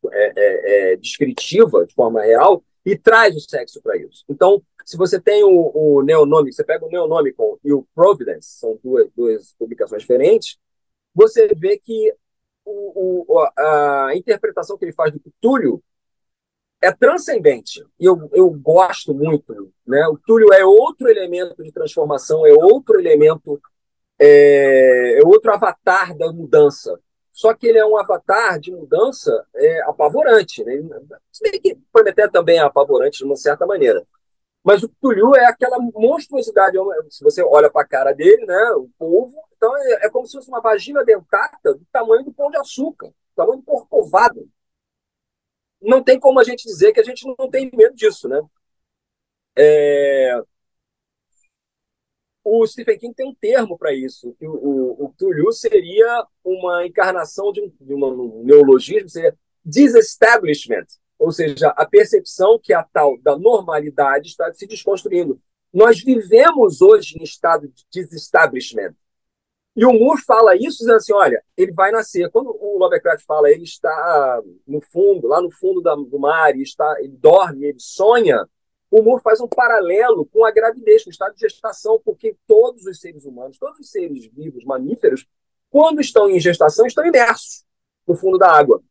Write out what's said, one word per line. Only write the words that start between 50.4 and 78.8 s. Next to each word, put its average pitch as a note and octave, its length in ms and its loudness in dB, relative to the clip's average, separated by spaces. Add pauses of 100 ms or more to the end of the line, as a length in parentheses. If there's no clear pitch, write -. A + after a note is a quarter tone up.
o A3 220 0
Stephen A3 320 -6
King A#3+ 160 -16
tem C4+ 140 -10
um C4+ 60 -18
termo G#3+ 440 -2
pra D3+ 160 -4
isso, B2+ 440 -12
que D#3 80 -18
o, D#3 60 -14
o, C3+ 520 -6
o C#3 80 -12
Cthulhu F3+ 400 -4
seria G#3+ 720 -4 (180)
uma F3+ 420 -6
encarnação F#3 640 -6
de G3+ 120 -12
um, F#3 180 -14
de C3+ 140 -12
uma, C#3 140 -4
um A#2+ 360 -12
neologismo, C#3+ 640 4
seria E3 260 -4 (300)
disestablishment, A3 1200 0 (320)
ou D#3+ 120 -2
seja, D3+ 380 -2
a D#3 180 -2
percepção G#3 720 2
que - 140 -4
a E3+ 100 0
tal C#3+ 360 -2
da C#3+ 200 -2
normalidade D3+ 880 -2
está - 260 -10
se G3 120 -18
desconstruindo. F#3+ 760 -6 (320)
Nós A3 300 2
vivemos A#3 800 2
hoje G3+ 380 4
em E3 40 -16
estado D#3 460 -6
de - 220 -20
disestablishment. B2+ 1040 -6 (840)
E A3+ 80 2
o B3+ 80 6
Moore A#3+ 300 2
fala A3 340 4
isso C4+ 220 -8
dizendo A3+ 180 2
assim, A3 160 -2
"Olha, D#3 320 0 (120)
ele F#3 160 -2
vai G3 200 -2
nascer." A3 380 -6
Quando B3+ 200 -4
o G#3 280 -10
Lovecraft E3+ 460 -2
fala, D3+ 260 0
ele D#3 120 0
está D3+ 800 -4 (240)
no C#3+ 140 -8
fundo, F#3 480 -2
lá D3 120 0
no F3 100 -8
fundo F#3 300 -6
da, E3 140 -2
do C#3 240 -10
mar, D3+ 380 0
e C3+ 60 -10
está, D3+ 380 -8
ele C3+ 160 -14
dorme, D#3 500 2
ele C#3 120 -8
sonha, F#3+ 720 0 (420)